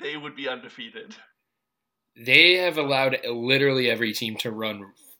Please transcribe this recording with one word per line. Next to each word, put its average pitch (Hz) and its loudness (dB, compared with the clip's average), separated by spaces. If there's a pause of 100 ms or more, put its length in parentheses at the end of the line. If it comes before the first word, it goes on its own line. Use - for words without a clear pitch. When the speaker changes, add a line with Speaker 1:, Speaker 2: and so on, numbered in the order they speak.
Speaker 1:
they 151 -8
would 147 -12
be 135 -8
undefeated. 117 -12 (1000)
Speaker 2:
They 143 6
have 175 0
allowed 135 0
literally 127 0
every 113 -2
team 110 -6
to 120 -6
run 107 -8 (280)